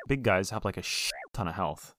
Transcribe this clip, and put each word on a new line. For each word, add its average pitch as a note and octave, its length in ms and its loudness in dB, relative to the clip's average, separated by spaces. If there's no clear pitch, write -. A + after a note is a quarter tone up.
big C#3 140 2
guys G2 280 4
have, A2 140 -4
like, G2 120 0
a F2+ 60 -6
shit - 300 -2
ton F#2+ 160 -2
of E2 60 -4
health. D#2+ 440 -4